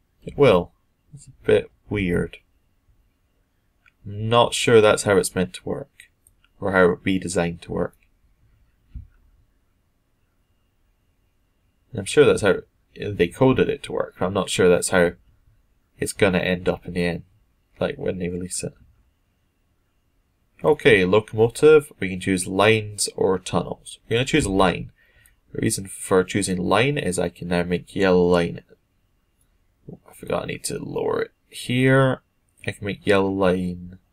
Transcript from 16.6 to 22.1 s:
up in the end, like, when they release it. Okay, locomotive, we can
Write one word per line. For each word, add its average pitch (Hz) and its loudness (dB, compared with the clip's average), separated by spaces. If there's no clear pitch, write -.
up - -6
in 87 -12
the 90 -2
end, 85 -6
like, - -4
when 92 -6
they 90 -6
release 90 -10
it. 90 -12
Okay, 120 4
locomotive, 113 4
we 95 -4
can 92 -8